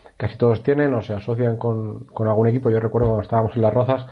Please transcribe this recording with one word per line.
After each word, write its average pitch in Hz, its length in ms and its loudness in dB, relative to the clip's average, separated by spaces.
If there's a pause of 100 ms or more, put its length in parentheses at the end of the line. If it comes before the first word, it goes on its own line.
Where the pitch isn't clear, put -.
(160)
casi - 200 -6
todos 117 260 2
tienen 143 300 2
o 117 100 -2
se 107 120 -6
asocian 117 420 -2
con, 113 480 -6
con - 240 -4
algún 110 200 4
equipo. 123 220 0
Yo 110 100 2
recuerdo 113 280 0
cuando 110 140 0
estábamos 110 340 0
en 117 60 0
Las 107 120 4
Rozas 123 380 0